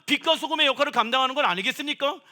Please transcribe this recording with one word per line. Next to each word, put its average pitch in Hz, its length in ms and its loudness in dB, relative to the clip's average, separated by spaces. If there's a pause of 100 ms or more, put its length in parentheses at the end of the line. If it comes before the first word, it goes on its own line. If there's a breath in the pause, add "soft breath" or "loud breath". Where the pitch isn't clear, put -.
빛과 294 320 2
소금의 302 300 0
역할을 269 240 0
감당하는 254 440 0
건 285 100 2
아니겠습니까? 277 760 -2 (120)